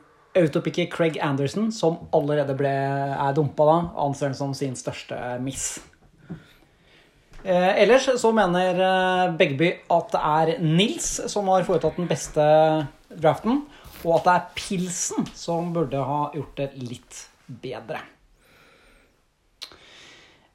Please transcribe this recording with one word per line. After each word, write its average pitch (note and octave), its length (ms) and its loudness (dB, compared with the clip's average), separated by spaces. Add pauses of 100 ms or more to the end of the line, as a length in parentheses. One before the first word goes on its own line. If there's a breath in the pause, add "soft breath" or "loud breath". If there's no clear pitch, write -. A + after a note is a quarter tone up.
(340)
autopicket E3+ 560 0
Craig D#3+ 300 0
Anderson, C#3+ 500 -2
som E3+ 440 -2
allerede D3 420 0
ble, C#3 140 0
er C#3 640 -2
dumpet D3 240 0
da, D#3+ 400 4
anser C#3+ 300 -2
han C3 80 -4
som C#3 180 -6
sin C3 200 -6
største B2 680 -8
miss. - 380 -8 (1600 loud breath)
Eh, F#3 400 4
ellers B3+ 220 6 (120)
så A3+ 160 2
mener, F#3 460 2
eh, F#3 520 2
Begby D#3+ 420 2 (160)
at E3+ 220 0
det - 120 0
er D#3+ 380 0
Nils G3 680 0
som G3+ 180 -2
har F#3+ 160 4
foretatt D#3 340 0
den F3 100 -2
beste D#3 800 4 (260)
draften, F#3 500 0 (420 loud breath)
og E3 100 4
at D#3 80 2
det F3+ 100 4
er F3 120 0 (100)
Pilsen F#3 720 -4 (100)
som E3+ 380 -4
burde C#3 240 -2
ha C#3+ 340 -2
gjort D3 240 -10
det C#3 220 -6
litt - 500 -14 (340)
bedre. A2+ 380 -10 (2500 soft breath)